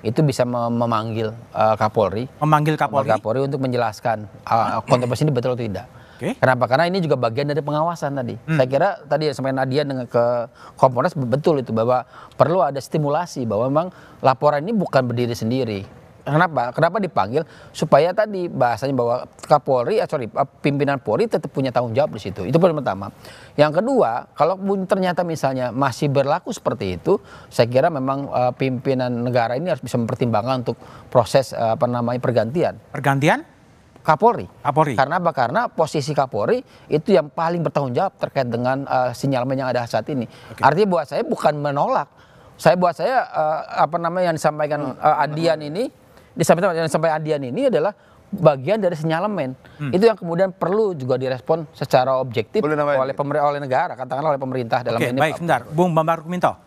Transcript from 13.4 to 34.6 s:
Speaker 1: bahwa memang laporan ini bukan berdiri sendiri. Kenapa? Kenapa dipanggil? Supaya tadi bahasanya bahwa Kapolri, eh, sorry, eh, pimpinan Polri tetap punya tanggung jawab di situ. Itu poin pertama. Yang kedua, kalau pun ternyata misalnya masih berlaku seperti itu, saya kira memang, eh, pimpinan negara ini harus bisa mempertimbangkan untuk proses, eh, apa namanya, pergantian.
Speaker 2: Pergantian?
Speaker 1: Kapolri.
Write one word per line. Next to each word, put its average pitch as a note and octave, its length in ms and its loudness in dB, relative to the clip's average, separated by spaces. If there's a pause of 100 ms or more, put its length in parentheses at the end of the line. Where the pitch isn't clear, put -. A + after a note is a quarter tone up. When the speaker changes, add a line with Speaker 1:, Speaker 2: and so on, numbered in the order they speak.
Speaker 1:
bahwa A2+ 240 0
memang D#3+ 180 0 (320)
laporan C#3+ 460 2
ini A#3 80 -4
bukan D3 320 2
berdiri A#2+ 320 -2
sendiri. A2+ 640 -4 (200)
Kenapa? C#3+ 480 2
Kenapa E3+ 320 2
dipanggil? B2 400 0 (320)
Supaya D#3 400 4
tadi G#3 320 0
bahasanya C3 480 0
bahwa A#2+ 220 0 (260)
Kapolri, C#3+ 560 2
eh, F3+ 80 2
sorry, C3+ 240 -6
eh, C#3 200 -2 (120)
pimpinan C#3 400 0
Polri C#3 240 0
tetap F3 240 -4
punya C3 240 -4
tanggung A#2 240 0
jawab D3+ 160 2
di A2 80 -10
situ. F#2+ 240 -8
Itu D3 160 4
poin E3+ 160 4
pertama. G2+ 320 -4 (480)
Yang D3+ 240 2
kedua, E3+ 560 0
kalau E3 160 2
pun G3 320 -4
ternyata F#3 400 0
misalnya C3+ 480 -4
masih C3+ 400 -2
berlaku C#3+ 400 -2
seperti G2 480 -6
itu, F#3+ 160 0 (320)
saya A#2+ 160 2
kira C3 240 2
memang, C3+ 400 -4
eh, B2 240 0
pimpinan B2+ 560 -2
negara A#2+ 480 0
ini E3+ 160 -2
harus B2+ 80 -4
bisa C3 160 -4
mempertimbangkan A#2 640 0
untuk A#2+ 160 -4 (320)
proses, - 480 2
eh, A2+ 160 0
apa A#2+ 160 0
namanya, A#2+ 320 -2
pergantian. A#2 560 0 (160)
Speaker 2:
Pergantian? C#3 480 2 (640)
Speaker 1:
Kapolri. G3+ 400 4 (160)